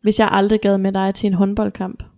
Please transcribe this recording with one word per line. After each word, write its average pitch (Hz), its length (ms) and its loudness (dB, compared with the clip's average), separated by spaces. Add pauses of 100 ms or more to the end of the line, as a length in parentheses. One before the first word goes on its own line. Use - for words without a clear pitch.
hvis 214 180 0
jeg 214 120 4
aldrig 208 300 2
gad 196 160 2
med 196 140 0
dig 190 240 -2
til - 120 -4
en 196 60 0
håndboldkamp. 196 680 -2 (140)